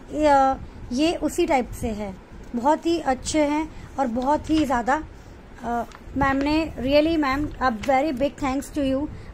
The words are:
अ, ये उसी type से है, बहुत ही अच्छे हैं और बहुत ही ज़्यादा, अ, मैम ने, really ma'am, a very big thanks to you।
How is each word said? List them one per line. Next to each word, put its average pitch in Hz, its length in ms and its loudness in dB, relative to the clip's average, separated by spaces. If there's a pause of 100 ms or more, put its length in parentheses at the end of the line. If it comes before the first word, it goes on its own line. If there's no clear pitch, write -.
(160)
अ, 277 380 6 (380)
ये 311 240 2
उसी 311 300 0
type 269 260 0
से - 160 -6
है, 208 280 -6 (400)
बहुत 294 300 2
ही 330 140 2
अच्छे 269 440 0
हैं 302 280 0 (280)
और 269 80 2
बहुत 254 420 0
ही 311 160 2
ज़्यादा, 262 380 0 (600)
अ, 233 200 -2 (340)
मैम 269 200 2
ने, 302 420 2
really 294 380 4
ma'am, 285 300 0
a 247 340 -2
very 269 360 2
big 269 220 -2
thanks 277 380 -4
to 269 160 2
you। 285 140 -2 (260)